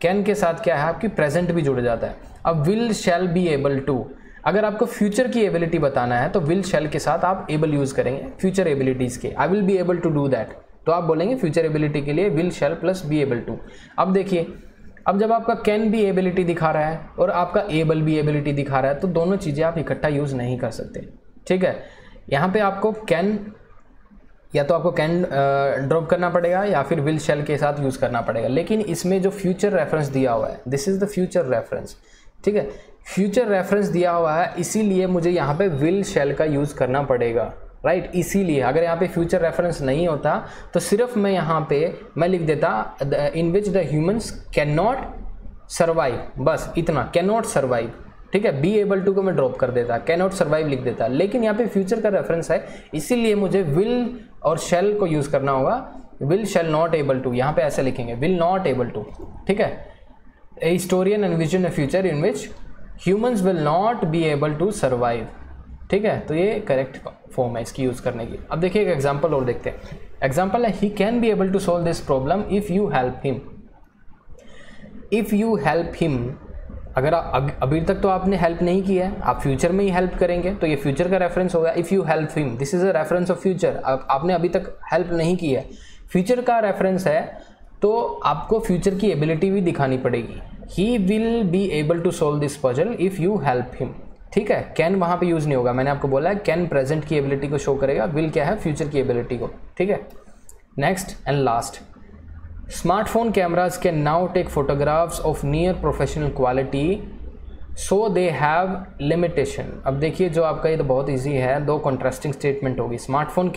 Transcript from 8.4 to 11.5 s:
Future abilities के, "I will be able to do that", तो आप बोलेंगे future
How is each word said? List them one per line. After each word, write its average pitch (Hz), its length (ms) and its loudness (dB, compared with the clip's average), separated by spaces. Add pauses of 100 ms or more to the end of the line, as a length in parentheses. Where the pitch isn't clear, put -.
Future 185 280 2
abilities 127 480 0
के, - 240 -6
"I 151 80 2
will 196 160 2
be 185 180 4
able 175 240 0
to 160 60 2
do 143 100 2
that", 127 240 0 (400)
तो 156 60 4
आप 170 120 2
बोलेंगे 170 320 2
future 165 280 2